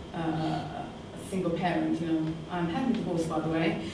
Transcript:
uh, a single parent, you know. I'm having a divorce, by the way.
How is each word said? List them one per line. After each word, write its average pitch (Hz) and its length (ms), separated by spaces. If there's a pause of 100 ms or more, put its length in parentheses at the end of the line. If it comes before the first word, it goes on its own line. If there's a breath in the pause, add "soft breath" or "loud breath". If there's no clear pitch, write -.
(140)
uh, 170 40
a 160 720 (420)
single 180 220
parent, 160 500
you 170 60
know. 160 260 (180)
I'm 175 180
having - 260
a - 20
divorce, 170 260
by 160 160
the 160 100
way. 160 320 (120)